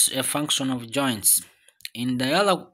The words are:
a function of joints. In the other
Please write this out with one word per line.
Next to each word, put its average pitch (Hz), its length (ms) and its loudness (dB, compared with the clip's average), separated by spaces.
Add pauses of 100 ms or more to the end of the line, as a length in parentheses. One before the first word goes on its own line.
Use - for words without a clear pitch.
(140)
a 131 100 -2
function 147 460 -2
of 120 220 -6
joints. 123 500 0 (520)
In - 240 -2
the 131 160 0
other 190 400 2